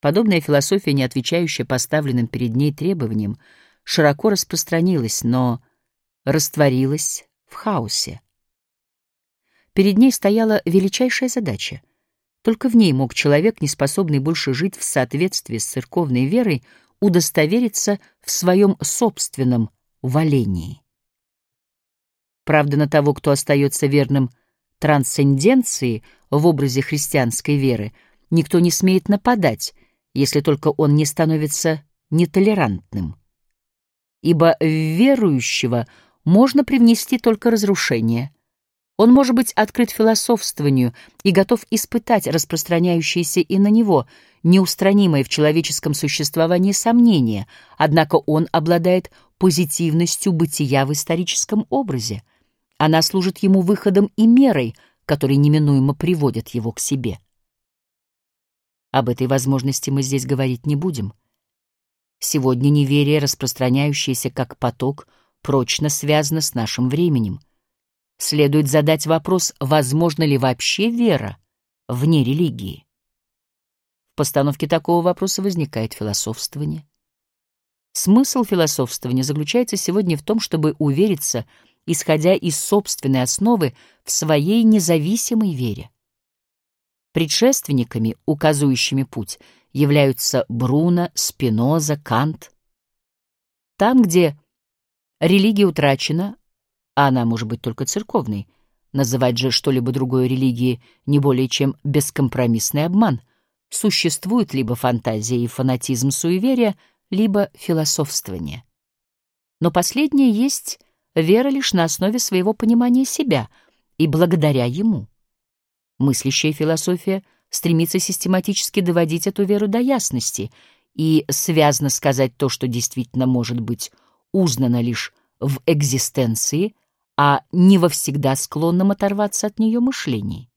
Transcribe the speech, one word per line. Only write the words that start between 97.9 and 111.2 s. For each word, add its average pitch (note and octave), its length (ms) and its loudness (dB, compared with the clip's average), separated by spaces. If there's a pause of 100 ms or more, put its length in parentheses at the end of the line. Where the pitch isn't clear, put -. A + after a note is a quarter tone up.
называть B2+ 440 0
же B2+ 140 -2
что-либо C3 400 -2
другое B2+ 360 -2
религией B2+ 540 -2 (240)
не C#3+ 140 2
более C3 280 0
чем C#3 360 -2
бескомпромиссный C3+ 1000 -2
обман, F3+ 360 0 (480)
существует G3+ 840 -2
либо B2 220 -2
фантазия A#2 600 -2
и A#2+ 100 -2
фанатизм C3 640 -2
суеверия, G#3 640 0 (320)
либо G3+ 440 0
философствование. A#2+ 1080 -6 (960)
Но E3 120 0
последнее C4+ 600 2
есть A#3 480 -2 (340)
вера G3+ 360 2